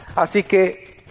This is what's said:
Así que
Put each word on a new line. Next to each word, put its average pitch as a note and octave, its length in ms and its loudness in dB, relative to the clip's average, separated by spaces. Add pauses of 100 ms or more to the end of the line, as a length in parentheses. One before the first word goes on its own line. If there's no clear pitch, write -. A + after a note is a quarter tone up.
(140)
Así E3 280 -2
que - 680 -2